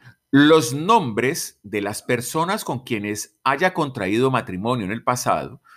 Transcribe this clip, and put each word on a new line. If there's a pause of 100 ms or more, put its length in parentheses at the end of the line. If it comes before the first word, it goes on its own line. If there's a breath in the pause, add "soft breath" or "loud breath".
(320 soft breath)
los
nombres
de
las
personas
con
quienes
haya
contraído
matrimonio
en
el
pasado (160 loud breath)